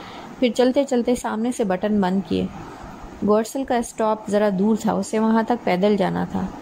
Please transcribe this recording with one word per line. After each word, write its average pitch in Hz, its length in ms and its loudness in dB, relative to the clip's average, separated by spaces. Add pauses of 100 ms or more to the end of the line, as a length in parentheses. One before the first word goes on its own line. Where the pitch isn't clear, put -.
(400)
फिर 247 120 4
चलते 254 320 4
चलते 247 320 2
सामने 226 360 -2
से 247 120 -2
बटन 208 380 0
बंद 185 220 2
किए। 185 260 -2 (720)
गोरसल 220 400 2
का 254 180 0
स्टॉप 220 480 -2
ज़रा 208 200 2
दूर 208 360 2
था, 196 80 2
उसे 196 260 -2
वहाँ 220 260 4
तक 240 200 0
पैदल 196 300 2
जाना 180 300 0
था। 190 360 -4